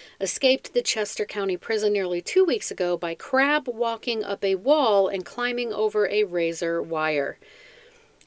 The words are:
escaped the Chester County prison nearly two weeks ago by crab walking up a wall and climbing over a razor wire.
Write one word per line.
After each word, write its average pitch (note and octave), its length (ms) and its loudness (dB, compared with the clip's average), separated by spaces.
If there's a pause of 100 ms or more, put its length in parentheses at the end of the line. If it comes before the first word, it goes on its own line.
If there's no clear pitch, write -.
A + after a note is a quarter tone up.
(200)
escaped C4 540 2
the A#3+ 80 2
Chester G#3+ 440 -4
County G3 320 -4
prison G#3 360 -2
nearly F3+ 280 -2
two F#4 220 4
weeks C#4 260 0
ago F3 280 0
by E3 180 -4
crab C#4+ 520 2
walking A3+ 560 -4
up G3+ 200 -4
a F#3+ 120 2
wall G#3+ 520 4
and F#3+ 180 -4
climbing A#3+ 480 -4
over G#3 360 0
a G#3 140 2
razor E3+ 580 -2
wire. D#3 580 -2 (880)